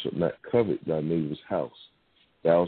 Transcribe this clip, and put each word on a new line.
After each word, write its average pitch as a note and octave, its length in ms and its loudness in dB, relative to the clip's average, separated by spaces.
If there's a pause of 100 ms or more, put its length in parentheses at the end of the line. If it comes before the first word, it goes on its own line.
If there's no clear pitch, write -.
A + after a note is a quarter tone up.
shalt - 140 -6
not E2+ 180 0 (160)
covet A2+ 360 0
thy D#2 140 -2
neighbor's D2+ 380 -2 (100)
house. D#2 240 -4 (720)
Thou E2+ 260 4